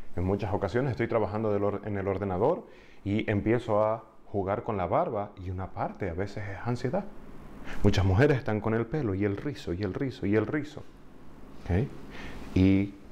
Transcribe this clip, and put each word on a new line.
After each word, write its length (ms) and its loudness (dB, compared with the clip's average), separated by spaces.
en 80 0
muchas 300 0
ocasiones 380 0
estoy 160 0
trabajando 460 0
del 100 2
or-, 220 0
en 120 -2
el 100 -2
ordenador 600 0
y 240 0
empiezo 560 2
a 180 0
jugar 380 -2
con 120 -2
la 120 0
barba 500 0
y 140 -8
una 160 -6
parte 420 -4
a 40 -4
veces 360 -4
es 80 -8
ansiedad. 380 -2
Muchas 200 6
mujeres 360 6
están 200 0
con 140 0
el 140 0
pelo 260 -2
y 100 0
el 140 2
rizo, 340 -6
y 120 -2
el 100 0
rizo, 320 -2
y 100 4
el 120 4
rizo. 360 -4
¿Ok? 240 2
Y 400 6